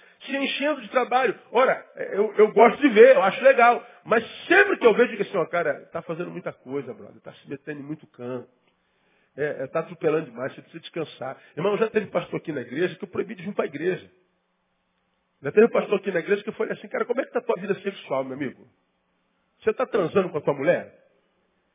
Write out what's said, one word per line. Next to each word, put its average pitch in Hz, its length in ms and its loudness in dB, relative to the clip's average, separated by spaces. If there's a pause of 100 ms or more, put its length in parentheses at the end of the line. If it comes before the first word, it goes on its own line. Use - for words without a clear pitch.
(260)
se 247 100 -8
enchendo 277 460 -2
de 208 80 -16
trabalho. 247 440 0 (180)
Ora, 233 320 2 (280)
eu, 208 240 0
eu 208 160 6
gosto 202 300 6
de 285 80 6
ver, 233 260 10
eu 180 80 2
acho 190 200 0
legal. 240 400 6 (200)
Mas 226 200 0 (240)
sempre 392 300 4
que - 80 0
eu 220 80 8
vejo, 226 160 4
digo - 140 -6
assim, - 140 -6
ó, 160 80 0
cara, 160 460 -4
tá 165 120 -10
fazendo 165 260 -10
muita 170 240 -12
coisa, 131 400 -10
brother, 104 280 -20
tá 139 120 -20
se - 160 -20
metendo 147 300 -14
em 139 40 -14
muito 151 240 -14
campo. 123 400 -12 (880)
É, 139 280 -6
é, 131 40 -10
tá 165 120 -6
atropelando 160 480 -4
demais, 123 260 -10
você - 80 -20
precisa 170 200 -20
descansar. - 560 -12 (200)
Irmão, 196 200 -2
já 220 120 -2
teve 214 180 -4
pastor 170 320 -6
aqui 165 120 -12
na 143 100 -6
igreja 160 340 -6
que - 80 -14
eu - 60 -16
proibi 180 240 -8
de 185 80 -16
vir 196 140 -10
pra 214 100 -2
igreja. 156 440 -6 (1300)
Já 139 100 -8
teve 220 180 6
pastor 202 280 0
aqui 196 140 -6
na 180 80 0
igreja 185 240 -2
que - 60 -10
eu - 40 -10
falei 214 200 -6
assim, 208 140 -16
cara, - 180 -6
como 240 160 -4
é - 40 -4
que - 80 -20
tá 247 60 -2
a - 20 -18
tua - 180 -4
vida 190 220 -4
sexual, 143 420 -6
meu 131 120 -10
amigo? 131 300 -10 (920)
Você 220 140 -2
tá 240 120 -4
transando 190 440 0
com 156 80 -6
a 143 40 -6
tua 151 120 -2
mulher? 139 500 -2 (720)